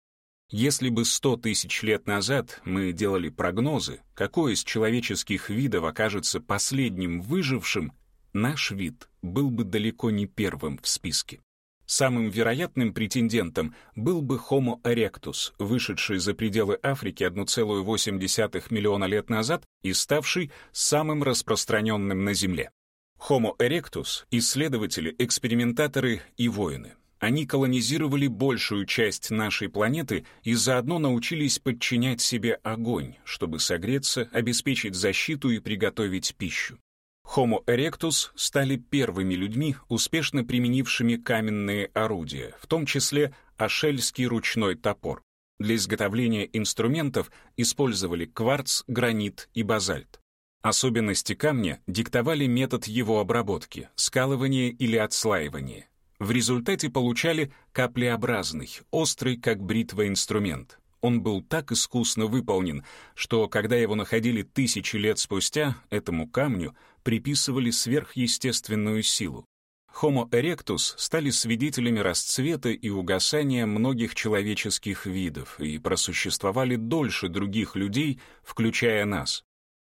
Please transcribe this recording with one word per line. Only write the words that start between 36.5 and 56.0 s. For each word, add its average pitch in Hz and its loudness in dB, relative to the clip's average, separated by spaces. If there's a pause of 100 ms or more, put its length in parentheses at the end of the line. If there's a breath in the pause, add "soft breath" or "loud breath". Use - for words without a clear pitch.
Homo 117 2
erectus 147 0
стали 139 0
первыми 95 0
людьми, 113 0 (100)
успешно 135 0
применившими 123 2
каменные 104 0
орудия, 80 -2
в - -20
том 160 0
числе 143 2 (220 loud breath)
ашельский 127 0
ручной 110 0
топор. - -4 (360)
Для 107 2
изготовления 104 0
инструментов 117 0 (240 loud breath)
использовали 95 0
кварц, 131 0
гранит 113 0
и 117 0
базальт. 95 -2 (420)
Особенности 110 2
камня 117 2
диктовали 123 0
метод 123 0
его 110 2
обработки, 101 -2
скалывания 131 2
или 117 2
отслаивания. 78 -2 (300)